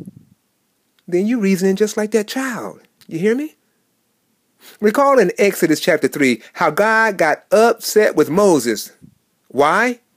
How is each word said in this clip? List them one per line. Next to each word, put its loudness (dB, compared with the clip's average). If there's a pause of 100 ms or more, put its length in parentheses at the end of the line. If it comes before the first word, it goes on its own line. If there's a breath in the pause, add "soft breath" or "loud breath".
(1080)
then -2
you're -2
reasoning 0
just -2
like -4
that -2
child. -10 (280)
You -8
hear 0
me? -8 (1200 loud breath)
Recall 2
in 2
Exodus 0
chapter 0
three -2 (120)
how -2
God 0
got -2
upset 2
with 2
Moses. 0 (560)
Why? 0 (180)